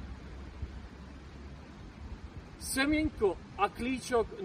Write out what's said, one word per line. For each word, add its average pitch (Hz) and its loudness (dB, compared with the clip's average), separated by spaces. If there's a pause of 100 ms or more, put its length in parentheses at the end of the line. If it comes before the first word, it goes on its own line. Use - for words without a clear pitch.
(2500)
Semienko 277 4
a 392 8
klíčok 240 2